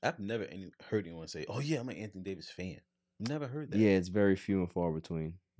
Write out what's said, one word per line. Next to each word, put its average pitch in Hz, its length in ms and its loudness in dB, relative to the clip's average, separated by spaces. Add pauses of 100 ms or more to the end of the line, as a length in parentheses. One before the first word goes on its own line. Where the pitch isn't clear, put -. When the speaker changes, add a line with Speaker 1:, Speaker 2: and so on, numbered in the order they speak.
Speaker 1:
I've 147 160 0
never 107 260 -2
any, 92 280 -10 (180)
heard 104 160 2
anyone 82 220 -10
say, 78 200 -6
"Oh, 120 120 -4
yeah, 147 200 0
I'm 127 100 -6
an 92 60 -8
Anthony 98 280 -10
Davis 92 260 -8
fan." 90 300 -8 (400)
Never 143 260 -4
heard 131 240 -8
that. 101 80 0
Speaker 2:
Yeah, 107 120 8
it's 92 180 4
very 101 260 6
few 98 260 0
and 87 120 0
far 87 200 0
between. 80 420 -4 (260)